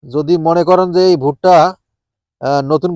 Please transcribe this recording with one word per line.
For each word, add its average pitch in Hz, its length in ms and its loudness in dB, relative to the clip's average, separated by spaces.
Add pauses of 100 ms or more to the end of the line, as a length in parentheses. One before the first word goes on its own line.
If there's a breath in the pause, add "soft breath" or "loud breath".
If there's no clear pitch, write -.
যদি 147 320 -4
মনে 165 280 0
করেন 185 280 0
যে 180 80 0
এই 185 160 2
ভুট্টা, 147 400 0 (840)
আহ, 139 240 -2
নতুন 156 320 -2